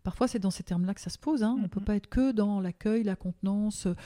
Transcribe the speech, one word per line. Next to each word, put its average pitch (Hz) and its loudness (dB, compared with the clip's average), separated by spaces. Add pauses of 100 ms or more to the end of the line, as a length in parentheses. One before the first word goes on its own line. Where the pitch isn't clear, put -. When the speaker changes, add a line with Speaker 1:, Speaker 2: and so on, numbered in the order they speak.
Speaker 1:
Parfois, 208 0
c'est 247 -4
dans 190 0
ces - -4
termes-là 180 -2
que - -12
ça 180 -8
se - -10
pose, 294 0
hein. 226 2
On 247 0
Speaker 2:
Mhm. 180 -2
Speaker 1:
peut 196 -4
pas 208 0
être 202 -2
que 262 2
dans 208 2
l'accueil, 214 0
la 196 -2
contenance, 202 -2 (200)